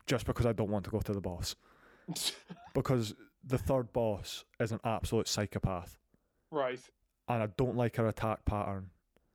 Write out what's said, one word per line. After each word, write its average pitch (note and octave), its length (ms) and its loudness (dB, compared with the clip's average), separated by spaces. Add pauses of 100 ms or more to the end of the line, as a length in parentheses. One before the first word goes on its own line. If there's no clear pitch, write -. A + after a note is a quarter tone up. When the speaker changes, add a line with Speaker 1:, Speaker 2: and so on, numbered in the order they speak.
Speaker 1:
just B2 180 2
because A#2+ 220 2
I A#2 60 6
don't G#2 180 0
want G2+ 140 0
to - 60 -8
go G#2+ 100 2
to G#2+ 120 0
the G2+ 80 0
boss. F2+ 340 -4 (520)
Speaker 2:
<laughs> - 260 -4 (400)
Speaker 1:
Because A#2+ 400 2 (300)
the C3 140 0
third C3 360 0
boss A2 500 0 (160)
is A#2 120 0
an A2 120 -4
absolute A2+ 460 0
psychopath. F#2+ 680 -2 (540)
Speaker 2:
Right. B2+ 300 -2 (480)
Speaker 1:
And A#2 140 2
I G#2+ 40 2 (100)
don't B2 200 2
like A#2+ 200 2
her A2+ 100 4
attack G#2+ 360 -2
pattern. G2 460 -2 (460)